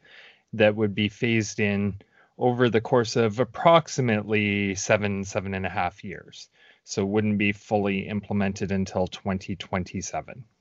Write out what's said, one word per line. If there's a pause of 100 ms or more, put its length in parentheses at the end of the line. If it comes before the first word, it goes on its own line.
(520)
that
would
be
phased
in (420)
over
the
course
of
approximately
seven,
seven
and
a
half
years. (340)
So
it
wouldn't
be
fully
implemented
until
twenty
twenty-seven. (180)